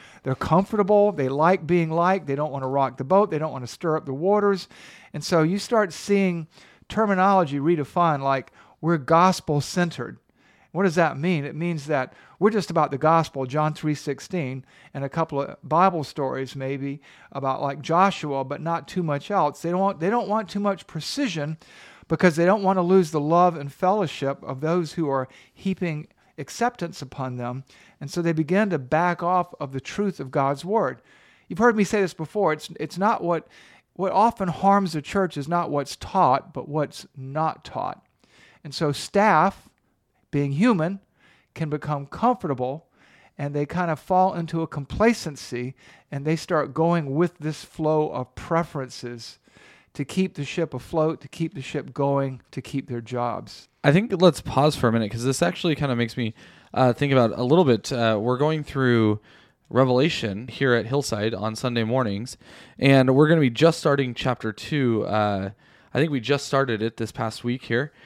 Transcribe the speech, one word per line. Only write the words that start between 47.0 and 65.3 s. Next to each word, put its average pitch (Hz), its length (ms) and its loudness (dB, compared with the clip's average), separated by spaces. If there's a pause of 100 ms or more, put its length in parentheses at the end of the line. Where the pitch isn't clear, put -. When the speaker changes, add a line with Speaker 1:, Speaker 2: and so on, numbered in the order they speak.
Speaker 1:
with 170 240 0
this 147 260 -8
flow 156 460 0
of - 240 -8
preferences 127 1040 -6 (540)
to 131 120 -6
keep 185 300 -2
the 143 100 -8
ship 156 300 -4
afloat, 156 460 -2
to - 80 -18
keep - 260 -6
the 131 80 -10
ship 135 320 -8
going, 139 560 -2
to 135 100 -12
keep 135 280 -8
their 120 120 -6
jobs. 117 680 -6 (160)
Speaker 2:
I 147 80 4
think 190 280 2
let's 180 200 6
pause 147 340 2
for 123 140 2
a 110 40 0
minute, 113 200 0
'cause 117 100 -6
this 131 180 0
actually 175 360 -2
kind 139 160 -2
of 117 60 -2
makes 117 180 -2
me, 117 180 -4 (380)
uh, 127 200 4
think 143 200 0
about 120 260 4
a 123 60 -2
little 160 200 6
bit. 120 280 2
Uh, 113 280 2
we're 123 180 0
going 151 260 0
through 117 560 2 (500)
Revelation 127 800 0
here 127 260 0
at 110 120 0
Hillside 113 460 -2
on 107 220 -4
Sunday 120 300 -2
mornings, 113 520 -2 (400)
and 135 380 6
we're 151 140 6
gonna 165 120 6
be 131 100 4
just 156 280 4
starting 139 360 0
chapter 117 380 -2
two. 123 520 0
Uh, 101 460 0 (420)